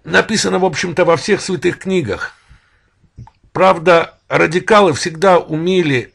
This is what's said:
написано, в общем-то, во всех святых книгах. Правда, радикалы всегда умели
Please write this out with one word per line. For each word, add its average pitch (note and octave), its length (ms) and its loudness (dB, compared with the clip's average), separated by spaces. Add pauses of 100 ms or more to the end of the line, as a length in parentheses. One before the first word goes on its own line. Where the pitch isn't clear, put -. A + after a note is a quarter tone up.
написано, F#3+ 560 -2
в F3+ 60 0
общем-то, F3 400 -2
во E3 120 2
всех - 240 -2
святых F3 380 -4
книгах. E3+ 540 -4 (1160)
Правда, E3+ 680 2 (100)
радикалы F3 640 2
всегда E3+ 460 2
умели D#3 760 -2